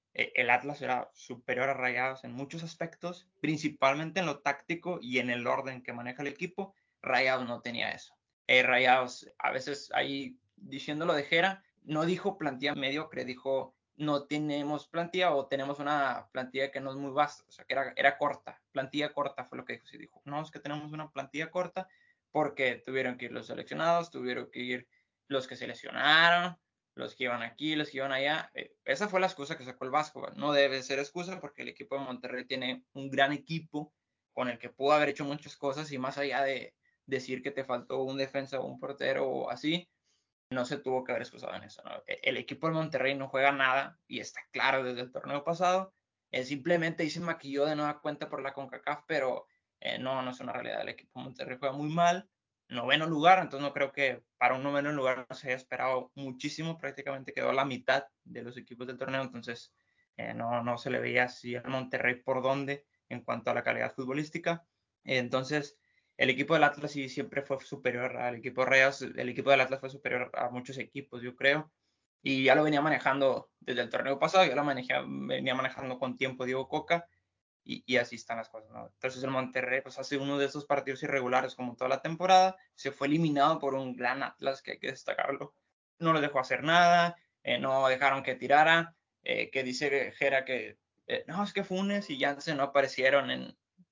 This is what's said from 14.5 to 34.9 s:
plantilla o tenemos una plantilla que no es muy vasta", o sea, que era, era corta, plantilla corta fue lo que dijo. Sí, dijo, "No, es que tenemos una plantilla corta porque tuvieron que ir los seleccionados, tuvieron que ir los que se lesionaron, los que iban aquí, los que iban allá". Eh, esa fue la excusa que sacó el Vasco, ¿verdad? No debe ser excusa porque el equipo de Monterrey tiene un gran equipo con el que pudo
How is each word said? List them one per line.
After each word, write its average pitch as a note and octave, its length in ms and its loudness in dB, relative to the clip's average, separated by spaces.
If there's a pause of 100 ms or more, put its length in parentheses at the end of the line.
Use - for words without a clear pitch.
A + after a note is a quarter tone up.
plantilla E3+ 460 0
o - 120 0
tenemos C#3 320 -4
una C#3+ 540 0
plantilla C3+ 400 -2
que C3+ 80 -6
no C3+ 100 -8
es C3+ 60 -10
muy C#3 160 -6
vasta", D3 340 0
o - 60 -20
sea, - 120 -20
que C3 100 -4
era, C3 220 -2
era C#3 200 4
corta, - 460 -4 (100)
plantilla C#3+ 400 -2
corta C3+ 320 -4
fue B2+ 140 -14
lo B2 60 -12
que B2 100 -10
dijo. - 120 -18
Sí, A#2 120 -20
dijo, - 260 -20
"No, D3 160 -6
es D#3 100 -10
que - 100 -16
tenemos D3+ 320 -8
una D3+ 200 -10
plantilla C#3+ 380 -8
corta F3+ 380 -6 (440)
porque C#3 520 0
tuvieron B2+ 340 -2
que B2 80 -10
ir A#2+ 60 -10
los A#2 140 -8
seleccionados, E3 640 0
tuvieron B2 400 -6
que B2 100 -12
ir B2 280 -4 (400)
los C3 180 -2
que B2+ 100 -12
se A#2+ 100 -10
lesionaron, E3+ 920 4 (380)
los B2 180 -8
que B2+ 100 -4
iban A#2+ 180 -2
aquí, D3 340 -4
los D3+ 140 -2
que C3+ 80 -8
iban C3+ 140 -2
allá". C#3 420 0
Eh, - 200 -10 (100)
esa F#3+ 240 0
fue F#3 120 2
la F#3+ 60 4
excusa C#3+ 320 -6
que B2+ 60 -14
sacó B2+ 200 -12
el C3 60 -6
Vasco, D3 320 0
¿verdad? - 160 -10
No C#3+ 140 0
debe C3+ 300 4
ser C3+ 160 -4
excusa F3 400 -6
porque C#3 240 -12
el A#2+ 60 -10
equipo - 280 -10
de C#3 80 -6
Monterrey B2+ 420 -8
tiene B2+ 380 -6 (100)
un C3+ 160 -8
gran C#3 220 4
equipo D3+ 600 -6 (400)
con B2+ 160 -2
el A#2 100 -6
que A#2+ 120 -12
pudo C#3+ 240 4